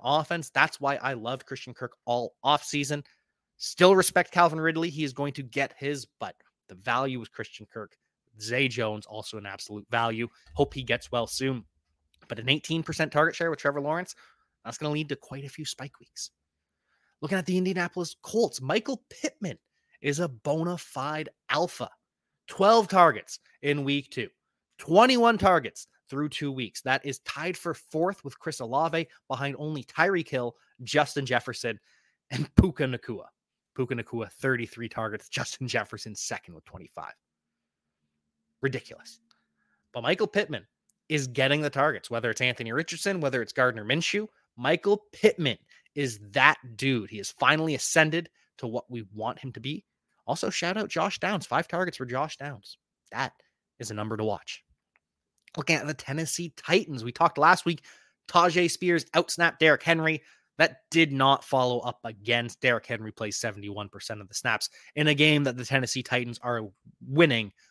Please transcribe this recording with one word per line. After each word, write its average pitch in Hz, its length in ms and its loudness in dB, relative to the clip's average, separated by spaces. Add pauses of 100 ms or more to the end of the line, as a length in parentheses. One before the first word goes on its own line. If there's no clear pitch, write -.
offense. 151 460 0
That's 143 320 2
why 139 160 0
I 131 160 -4
loved 123 320 -8
Christian 131 280 -12
Kirk - 200 -12 (120)
all 120 380 -2
offseason. 143 640 0 (520)
Still - 380 6
respect 180 360 2
Calvin 165 280 4
Ridley. 160 300 0
He 151 140 -6
is 135 100 -4
going 143 200 -4
to 139 100 -10
get 131 340 -4
his, 139 300 -6 (120)
but 92 160 -10 (320)
the 95 80 -20
value 123 460 -2
is 107 80 -14
Christian - 360 -16
Kirk. 107 300 -14 (460)
Zay 123 260 0
Jones, 110 380 -4
also 107 320 -14
an 101 80 -14
absolute 101 460 -12
value. 117 360 0 (280)
Hope 143 180 0
he 135 100 -8
gets 120 280 -4
well 117 160 -2
soon. 131 360 -4 (640)
But 110 120 -10
an 120 100 -2
eighteen 156 340 -2
percent 156 280 -6
target 160 240 0
share 165 140 -2
with 151 100 -6
Trevor 143 220 -2
Lawrence, 160 340 -6 (500)
that's 120 120 -12
gonna 151 160 -4
lead 151 160 -4
to 143 60 -6
quite 139 300 -12
a 135 40 -14
few 151 160 -14
spike - 340 -12
weeks. - 320 -16 (880)
Looking 151 160 -2
at 170 80 -4
the 180 120 0
Indianapolis 180 640 -2
Colts, - 400 0
Michael 208 480 -2
Pittman - 480 -8 (440)
is 143 180 -2
a 175 80 -2
bona 160 500 -2
fide 151 520 -8 (200)
alpha. 151 400 0 (580)
Twelve 208 400 6
targets 165 520 6 (220)
in 143 240 0
week 139 240 0
two. 110 200 -6 (480)
Twenty-one 233 600 6
targets 175 500 2 (220)
through 147 200 -4
two 143 220 -6
weeks. 131 300 -8
That 135 240 0
is 139 140 -8
tied 165 360 -8
for 165 180 -6
fourth 170 500 -4
with 139 160 -14
Chris - 200 -8
Olave, 151 480 -2 (220)
behind 135 280 -4
only 151 260 -8
Tyreek 175 440 0
Hill, 123 280 -4 (280)
Justin 143 420 0
Jefferson, 120 540 -4 (520)
and 135 240 -6
Puka 175 280 6
Nacua. 120 440 -6 (480)
Puka 127 200 -2
Nacua, 113 360 -6
thirty-three 117 580 -4
targets. 107 400 -8
Justin 131 380 -6
Jefferson, 107 480 -6
second - 400 -10
with - 100 -20
twenty-five. - 480 -16 (1500)
Ridiculous. - 580 -6 (720)
But 120 100 -8
Michael 185 240 2
Pittman 160 400 -2 (400)
is 143 200 -2
getting 135 340 2
the 147 80 0
targets, 135 400 0
whether 117 200 -2
it's 110 120 -4
Anthony 120 320 -2
Richardson, 165 480 -2
whether 135 200 0
it's 107 120 -8
Gardner 117 320 0
Minshew. 170 420 -2 (300)
Michael 170 560 2
Pittman 156 440 2 (380)
is 123 240 -4 (120)
that 139 260 6 (180)
dude. 123 340 -2
He 110 80 -12
has 98 140 -10
finally 156 440 2
ascended 160 540 2 (280)
to 127 100 -8
what 113 220 -8
we 117 240 -10
want 107 240 -6
him 127 140 -12
to 117 80 -14
be. 143 260 -10 (400)
Also, 151 240 -4
shout 180 280 -2
out 214 120 -4
Josh 175 300 -2
Downs. 185 260 -2
Five 147 220 -2
targets 175 300 -4
for 131 80 -8
Josh 131 320 -6
Downs. 139 400 -14 (340)
That 123 220 -4 (460)
is 113 120 -10
a - 20 -8
number 107 240 -6
to 107 60 -4
watch. - 400 -6 (920)
Looking 160 180 0
at 123 100 -2
the 151 80 -4
Tennessee 156 640 -6
Titans, 151 480 0
we 120 80 -6
talked 165 260 2
last 165 280 6
week, 170 180 -2 (440)
Tajay 170 440 4
Spears 175 420 2
outsnapped 170 460 2
Derrick 156 240 6
Henry. 160 400 2 (340)
That 156 200 4 (120)
did 160 220 6
not 135 320 4
follow 123 360 0
up 120 260 -8
again. 113 420 -2 (140)
Derrick 120 240 2
Henry 110 260 -8
plays 107 260 -8
seventy-one 101 520 -8
percent 107 320 -12
of 95 80 -18
the - 60 -12
snaps - 340 -2 (260)
in 151 120 2
a 151 60 6
game 147 300 6
that 127 140 -2
the 123 80 -8
Tennessee 127 380 -2
Titans 120 380 -4
are 120 200 -4 (460)
winning 131 440 4 (200)